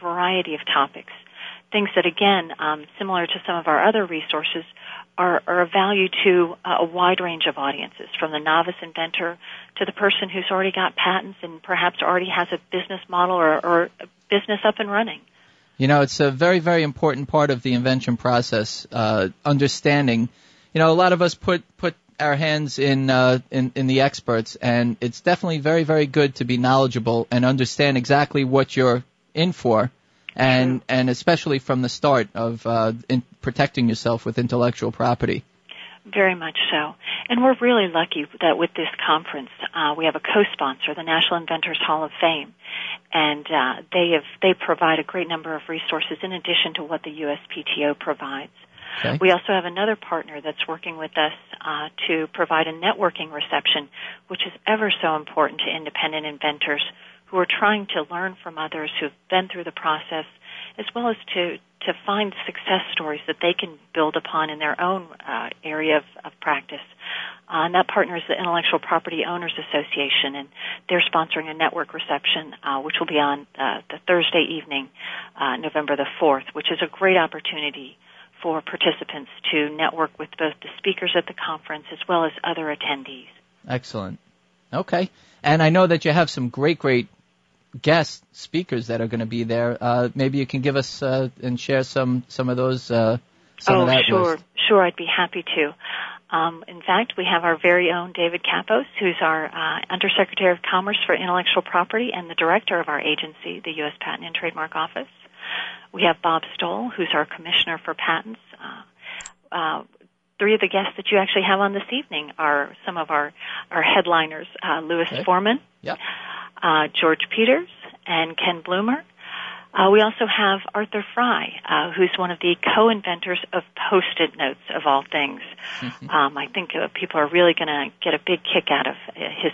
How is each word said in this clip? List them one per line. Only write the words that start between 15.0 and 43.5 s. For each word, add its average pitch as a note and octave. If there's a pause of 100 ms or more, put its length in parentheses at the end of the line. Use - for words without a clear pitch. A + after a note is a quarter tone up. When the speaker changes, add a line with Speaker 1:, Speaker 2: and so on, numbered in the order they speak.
Speaker 2:
You C3+
know, C#3+
it's -
a C#3+
very, E3+
very E3
important C#3+
part D3
of B2+
the B2+
invention B2
process, A#2+
uh, G#2+ (140)
understanding. C#3 (440)
You D#3+
know, D#3+
a -
lot F3+
of F3
us F3
put, F3+ (140)
put E3+ (240)
our C#3+
hands D3+
in, C3+
uh, B2+ (100)
in, B2+
in C3
the C3
experts, A#2+
and A#2+
it's A#2+
definitely F3
very, D#3+
very D3+
good C#3
to C3
be B2
knowledgeable B2
and B2
understand C3+
exactly C#3
what C3+
you're B2 (300)
in F3
for, A2+ (460)
and, B2+
Speaker 1:
True. -
Speaker 2:
and B2+
especially D3
from B2+
the B2
start B2+
of, A#2
uh, A2+ (160)
in B2+ (180)
protecting -
yourself A#2
with A2+
intellectual A#2+
property. - (640)
Speaker 1:
Very F#3+
much D#3+ (120)
so. D3+ (320)
And A#3+
we're C4
really A#3+
lucky D#3+ (140)
that E3
with E3+
this D#3+ (180)
conference, D#3 (240)
uh, D3+
we D#3+
have D3+
a D3+
co-sponsor, D3+
the E3+
National E3
Inventors E3
Hall D#3
of D3+
Fame. D#3+ (600)
And, D3+
uh, C3 (100)